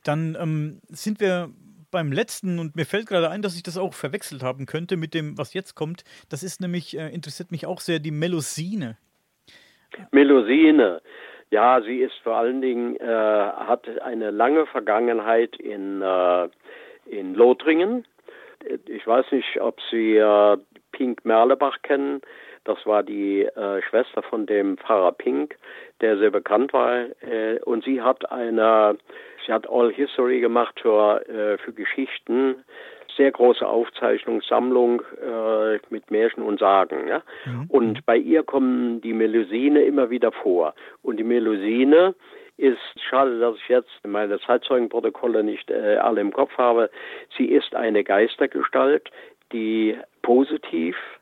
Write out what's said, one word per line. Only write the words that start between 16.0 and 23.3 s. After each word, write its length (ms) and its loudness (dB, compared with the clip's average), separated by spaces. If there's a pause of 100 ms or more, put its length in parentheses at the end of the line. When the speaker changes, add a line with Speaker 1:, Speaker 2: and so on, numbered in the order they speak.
Speaker 2:
äh, 480 2 (580)
in 260 -10
Lothringen. 720 2 (800)
Ich 220 -14
weiß 240 2
nicht, 300 -2
ob 180 -4 (100)
Sie, 280 2
äh, 400 6 (340)
Pink 340 -4
Merlebach 560 2
kennen. 400 -2 (440)
Das 200 -6
war 180 2
die, 400 -2